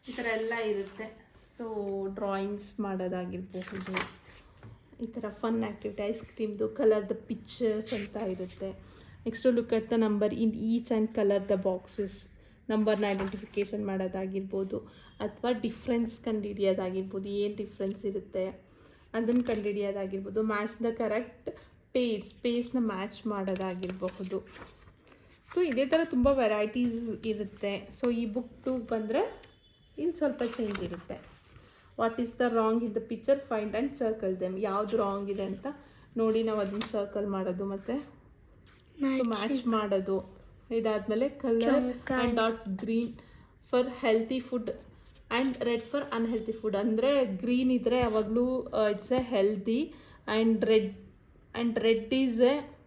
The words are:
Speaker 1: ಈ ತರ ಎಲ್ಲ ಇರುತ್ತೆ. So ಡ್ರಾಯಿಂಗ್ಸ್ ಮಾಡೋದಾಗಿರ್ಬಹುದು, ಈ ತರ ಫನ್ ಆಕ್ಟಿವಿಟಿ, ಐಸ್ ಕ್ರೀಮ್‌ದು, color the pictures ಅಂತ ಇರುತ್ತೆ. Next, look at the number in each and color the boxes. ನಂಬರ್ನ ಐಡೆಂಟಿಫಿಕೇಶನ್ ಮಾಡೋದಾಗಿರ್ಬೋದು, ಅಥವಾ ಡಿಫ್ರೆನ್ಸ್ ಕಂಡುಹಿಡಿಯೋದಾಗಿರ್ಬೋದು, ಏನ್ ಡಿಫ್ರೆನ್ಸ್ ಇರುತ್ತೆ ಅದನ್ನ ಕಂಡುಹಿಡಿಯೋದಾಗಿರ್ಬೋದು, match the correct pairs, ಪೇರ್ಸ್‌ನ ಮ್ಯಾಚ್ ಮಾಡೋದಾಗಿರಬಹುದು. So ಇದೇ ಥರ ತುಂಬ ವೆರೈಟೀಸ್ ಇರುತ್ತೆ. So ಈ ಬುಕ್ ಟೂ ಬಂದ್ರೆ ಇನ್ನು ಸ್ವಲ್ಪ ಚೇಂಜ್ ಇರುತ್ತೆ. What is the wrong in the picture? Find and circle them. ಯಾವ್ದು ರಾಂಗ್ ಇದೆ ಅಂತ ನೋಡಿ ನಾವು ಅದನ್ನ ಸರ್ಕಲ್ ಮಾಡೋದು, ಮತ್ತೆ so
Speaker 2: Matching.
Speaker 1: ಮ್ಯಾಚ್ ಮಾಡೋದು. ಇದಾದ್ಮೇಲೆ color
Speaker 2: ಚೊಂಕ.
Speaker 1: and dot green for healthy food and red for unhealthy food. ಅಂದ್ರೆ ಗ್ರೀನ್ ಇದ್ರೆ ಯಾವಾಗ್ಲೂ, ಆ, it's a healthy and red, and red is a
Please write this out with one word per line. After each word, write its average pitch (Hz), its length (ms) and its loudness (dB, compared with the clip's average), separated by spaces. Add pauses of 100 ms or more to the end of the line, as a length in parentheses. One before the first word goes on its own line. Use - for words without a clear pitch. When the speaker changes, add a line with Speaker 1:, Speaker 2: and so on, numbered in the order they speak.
Speaker 1:
ಈ 240 40 -12
ತರ 247 140 -4
ಎಲ್ಲ 226 280 0
ಇರುತ್ತೆ. 214 720 -4 (320)
So 233 80 -6 (480)
ಡ್ರಾಯಿಂಗ್ಸ್ 202 680 -4
ಮಾಡೋದಾಗಿರ್ಬಹುದು, 185 1120 -4 (1120)
ಈ - 20 -6
ತರ 226 220 -8
ಫನ್ 226 360 -2
ಆಕ್ಟಿವಿಟಿ, 208 380 -8
ಐಸ್ 220 200 -4
ಕ್ರೀಮ್‌ದು, 214 520 -4
color 214 280 6
the 196 140 -4
pictures 220 800 -2
ಅಂತ 208 220 -6
ಇರುತ್ತೆ. 190 800 -8 (280)
Next, 226 220 -2
look 233 260 4
at 220 160 0
the 233 80 2
number 214 360 4
in 220 220 2
each 233 440 0
and 220 160 2
color 202 340 4
the 190 140 2
boxes. 190 500 -4 (580)
ನಂಬರ್ನ 214 340 4
ಐಡೆಂಟಿಫಿಕೇಶನ್ 202 840 -2
ಮಾಡೋದಾಗಿರ್ಬೋದು, 190 920 -2 (420)
ಅಥವಾ 208 300 -2
ಡಿಫ್ರೆನ್ಸ್ 233 720 -2
ಕಂಡುಹಿಡಿಯೋದಾಗಿರ್ಬೋದು, 190 1080 0
ಏನ್ 202 280 -2
ಡಿಫ್ರೆನ್ಸ್ 196 480 -6
ಇರುತ್ತೆ 190 580 -4 (520)
ಅದನ್ನ 233 260 2
ಕಂಡುಹಿಡಿಯೋದಾಗಿರ್ಬೋದು, 202 1000 -2
match 214 400 -2
the 226 140 0
correct 220 540 -2 (440)
pairs, 233 300 2 (180)
ಪೇರ್ಸ್‌ನ 240 360 0
ಮ್ಯಾಚ್ 214 480 -2
ಮಾಡೋದಾಗಿರಬಹುದು. 185 1200 -4 (1080)
So 359 80 4
ಇದೇ 269 240 4
ಥರ 320 180 6
ತುಂಬ 254 220 4
ವೆರೈಟೀಸ್ 226 1000 2
ಇರುತ್ತೆ. 202 640 -4 (120)
So 247 100 2
ಈ 233 160 0
ಬುಕ್ 233 380 -6
ಟೂ 262 140 0
ಬಂದ್ರೆ 233 640 -2 (560)
ಇನ್ನು 320 140 0
ಸ್ವಲ್ಪ 277 300 0
ಚೇಂಜ್ 208 400 -2
ಇರುತ್ತೆ. - 540 -10 (640)
What 226 220 0
is 233 120 -2
the 247 180 2
wrong 226 300 4
in 233 100 -2
the 214 120 -2 (100)
picture? 277 260 2
Find 214 360 -4
and 269 280 -2
circle 202 380 0
them. 185 200 -2
ಯಾವ್ದು 208 360 0
ರಾಂಗ್ 202 340 0
ಇದೆ 196 140 -2
ಅಂತ 190 220 -6 (500)
ನೋಡಿ 226 260 4
ನಾವು 214 160 0
ಅದನ್ನ 202 240 -2 (100)
ಸರ್ಕಲ್ 208 340 -2
ಮಾಡೋದು, 190 380 -2
ಮತ್ತೆ 196 300 -6
so - 1080 -12
Speaker 2:
Matching. 262 260 2
Speaker 1:
ಮ್ಯಾಚ್ 226 380 0
ಮಾಡೋದು. 196 680 0 (340)
ಇದಾದ್ಮೇಲೆ 220 560 2
color 226 360 2
Speaker 2:
ಚೊಂಕ. 254 480 2 (120)
Speaker 1:
and 233 160 2
dot 220 460 0
green 226 240 0 (600)
for 254 120 4
healthy 233 560 2 (120)
food 220 200 -2 (680)
and 262 200 2
red 233 220 0
for 285 220 -2 (160)
unhealthy 226 440 0
food. 208 140 0
ಅಂದ್ರೆ 240 480 4
ಗ್ರೀನ್ 247 480 2
ಇದ್ರೆ 247 260 4
ಯಾವಾಗ್ಲೂ, 240 640 2
ಆ, 214 260 2
it's 208 240 0
a 254 100 4 (120)
healthy 214 480 2 (560)
and 226 260 4
red, 220 240 6 (720)
and 233 180 2
red 220 320 4
is 254 320 4
a 262 120 8 (320)